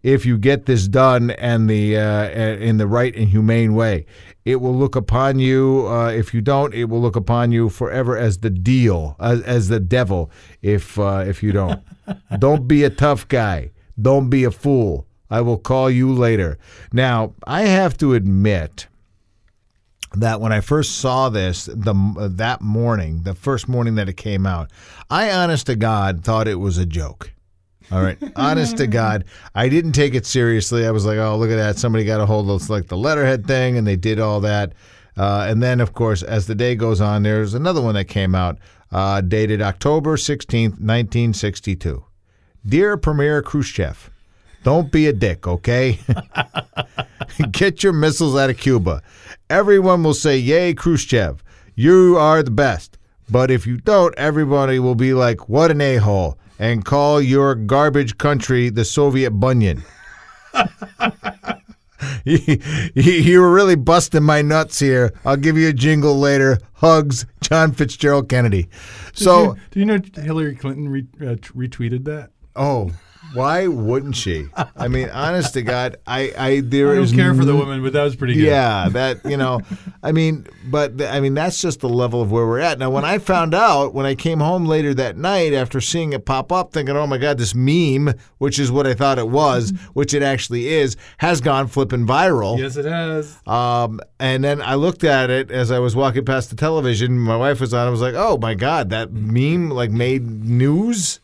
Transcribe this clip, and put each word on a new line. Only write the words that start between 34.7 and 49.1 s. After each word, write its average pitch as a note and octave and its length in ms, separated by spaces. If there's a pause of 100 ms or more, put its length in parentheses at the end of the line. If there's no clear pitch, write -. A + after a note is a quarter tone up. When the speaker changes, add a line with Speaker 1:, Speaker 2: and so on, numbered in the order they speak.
Speaker 1:
Uh, G2+ 320
and A2+ 140
then, B2 180
of A2+ 140
course, A2 300
as G#2 240
the A2 80
day B2 200
goes A2 240
on, G#2 220
there's G#2+ 320
another D#3+ 300
one A2 100
that G2 120
came F#2+ 280
out, F2+ 240 (340)
uh, G2 300
dated G#2+ 400
October D3 560
sixteenth, A2+ 640
nineteen A#2 520
sixty-two. F#2 720 (640)
"Dear F3+ 320
Premier D3+ 460
Khrushchev, - 640 (540)
don't D3+ 280
be D#3 140
a C#3 80
dick, F#2+ 340
okay? A#2+ 520 (760)
<laughs> - 800
Get G3 320
your F#3+ 100
missiles D3+ 420
out C#3 140
of B2 80
Cuba. F2+ 460 (440)